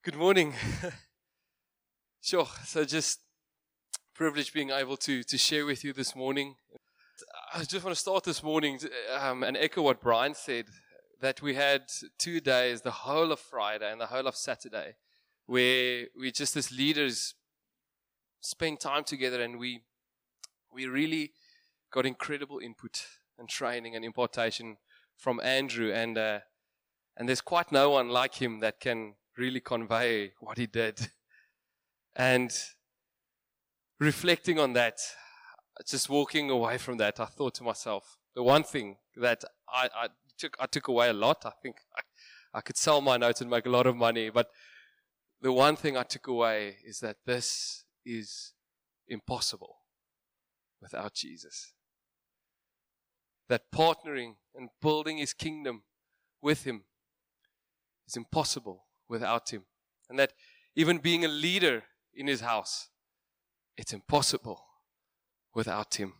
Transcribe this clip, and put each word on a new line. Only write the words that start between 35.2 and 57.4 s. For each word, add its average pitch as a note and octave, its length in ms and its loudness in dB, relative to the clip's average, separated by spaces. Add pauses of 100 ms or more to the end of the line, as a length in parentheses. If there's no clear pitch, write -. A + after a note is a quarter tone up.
just - 220 -4
walking C#3+ 420 2
away A#2+ 260 2
from B2 200 -6
that, G#2 200 2
I A#2 80 -4
thought C3 300 -6
to - 80 -12
myself, A2 540 -6 (180)
the B2 80 -4
one C#3 200 8
thing G#2 340 -8 (180)
that A#2+ 300 0 (240)
I, B2+ 260 0
I A#2 120 -4 (300)
took, - 220 -10
I B2+ 60 -2
took - 240 -4
away A#2+ 200 6
a A#2 40 4
lot. A2+ 320 2
I A2 80 -10 (100)
think B2+ 140 -12 (180)
I, - 600 -12
I A2 40 -6
could - 140 -12
sell D3+ 240 6
my C3+ 160 6
notes A#2+ 240 4
and A#2+ 100 -6
make A#2+ 160 0
a B2 40 -2
lot B2 180 6
of B2 80 4
money, A#2 340 2
but A#2 180 4 (920)
the C3 140 2
one C#3+ 240 6
thing D3 180 -2
I B2+ 80 0
took - 240 -8
away A2 480 0 (100)
is A2 140 -14
that G#2+ 160 -6 (100)
this - 600 -4 (200)
is A2+ 460 -10 (560)
impossible A#2 720 -6 (1040)
without - 320 -10
Jesus. - 580 -12 (1800)
That - 260 0
partnering D3 640 0 (180)
and B2+ 160 -14 (120)
building D3+ 380 0
his C#3+ 120 -4
kingdom D3 520 -8 (580)
with D3 240 0
him A#2 180 -8 (1200)